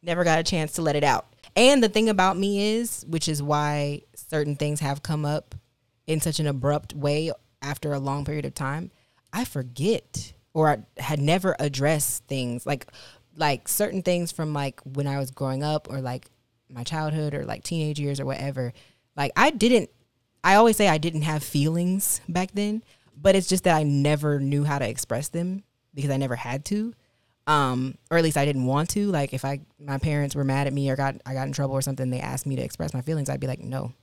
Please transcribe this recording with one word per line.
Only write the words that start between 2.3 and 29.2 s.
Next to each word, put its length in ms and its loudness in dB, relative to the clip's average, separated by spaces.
me 400 0
is, 300 -6
which 200 -2
is 160 -2
why 600 0
certain 400 -4
things 240 -2
have 240 -4
come 220 -2
up 300 -4
in 140 0
such 180 -2
an 80 0
abrupt 480 -2
way 360 0
after 320 -6
a 60 -4
long 240 -4
period 220 -6
of 100 -8
time, 360 -6
I 100 -2
forget, 880 -4
or 160 4
I 320 -4
had 180 -2
never 400 2
addressed 680 0
things 380 -4
like, 220 -4
like, 320 0
certain 340 0
things 300 0
from, 220 -4
like, 320 -4
when 200 -4
I 140 -2
was 120 -6
growing 320 -4
up 280 -2
or, 80 -6
like, 280 -8
my 140 -12
childhood 520 -2
or, 100 -6
like, 180 -8
teenage 360 -2
years 200 -2
or 60 -6
whatever. 480 -4
Like, 200 -2
I 160 4
didn't, 400 4
I 120 8
always 200 8
say 120 4
I 100 6
didn't 240 0
have 220 0
feelings 840 0
back 260 -2
then, 280 -2
but 200 6
it's 120 2
just 180 0
that 100 6
I 80 2
never 560 2
knew 240 0
how 160 0
to 100 -2
express 400 -4
them 340 -4
because 160 -2
I 80 0
never 180 -2
had 300 -6
to. 300 -4
Um, 520 2
or 80 2
at 60 4
least 140 2
I 80 4
didn't 200 0
want 260 2
to. 200 0
Like, 220 0